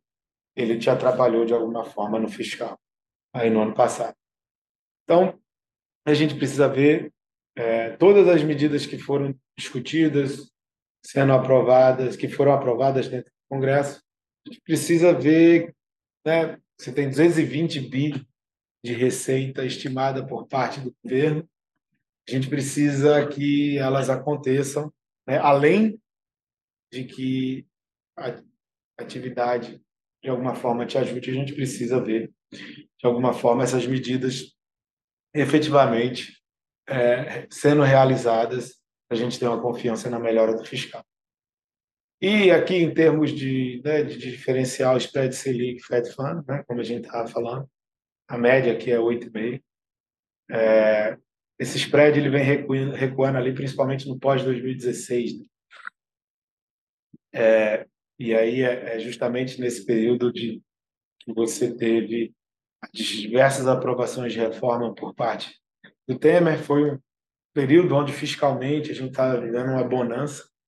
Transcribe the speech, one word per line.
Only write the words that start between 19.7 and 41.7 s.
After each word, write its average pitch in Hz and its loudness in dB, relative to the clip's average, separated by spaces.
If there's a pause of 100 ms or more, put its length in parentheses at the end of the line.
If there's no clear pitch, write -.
por 120 -12
parte 131 -4
do 131 -12
governo, 151 0 (800)
a - -14
gente 131 -2
precisa 143 2
que 143 0
elas 135 0
aconteçam, 143 -2 (360)
né, 135 0
além 160 4 (880)
de 131 -10
que 131 -4 (500)
a 123 -10 (580)
atividade, 123 -6 (440)
de 135 -6
alguma 123 -4
forma, 120 -2
te - -4
ajude, 123 -2
a 127 -4
gente 135 -4
precisa 127 -2
ver, 110 -4 (180)
de - -14
alguma 123 2
forma, 120 2
essas 123 -2
medidas 127 -4 (760)
efetivamente, 135 2 (460)
é, 123 -2
sendo 147 2
realizadas, 123 2 (300)
a 120 0
gente 117 -4
tem 123 -2
uma 113 -2
confiança 120 -4
na 120 -6
melhora 113 2
do - -8
fiscal. - -12 (1160)